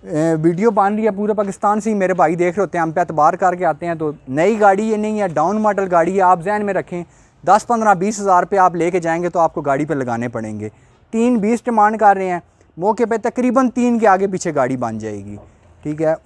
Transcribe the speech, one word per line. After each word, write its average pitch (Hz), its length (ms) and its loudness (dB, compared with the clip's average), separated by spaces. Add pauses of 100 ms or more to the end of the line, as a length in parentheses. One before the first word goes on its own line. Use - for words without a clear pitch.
ए, 165 340 -2
वीडियो 165 360 2
बन 202 220 2
रही 214 100 -4
है 214 80 2
पूरे 208 220 -4
पाकिस्तान 202 460 -2
से 220 100 -4
ही 214 60 0
मेरे 185 180 0
भाई 175 220 2
देख 175 180 0
रहे 208 60 -4
होते 180 180 -2
हैं, 165 40 0
हम 165 100 -2
पे 175 80 -2
एतबार 165 360 2
करके 180 280 0
आते 156 220 -2
हैं। 170 120 -4
तो 151 160 -4 (160)
नई 170 260 2
गाड़ी 202 260 4
ये 220 160 -2
नहीं 214 200 -4
है, 202 120 -2
डाउन 165 280 -2
मॉडल 208 280 0
गाड़ी 175 260 2
है, 190 100 0
आप 180 200 4
जहन 208 200 -4
में 202 120 -4
रखें। 175 300 -6 (400)
दस, 202 200 4
पन्द्रह, 220 320 2
बीस 202 240 -4
हज़ार 190 220 2
रुपये 196 180 -2
आप 180 160 4
लेके 175 240 0
जाएंगे 165 280 -2
तो 170 120 -2
आपको 160 220 0
गाड़ी 139 220 -2
पे 151 100 -4
लगाने 120 340 -4
पड़ेंगे। 107 420 -8 (420)
तीन 233 280 2
बीस 220 240 0
डिमांड 214 340 2
कर 202 180 6
रहे 190 120 -4
हैं, 175 140 -4 (340)
मौके 214 300 0
पे 220 140 -2
तकरीबन 247 500 0
तीन 240 300 0
के 220 80 2
आगे 190 200 4
पीछे 185 240 -4
गाड़ी 131 260 0
बन 113 200 -6
जाएगी, 104 400 -10 (460)
ठीक 151 160 -6
है। 160 260 0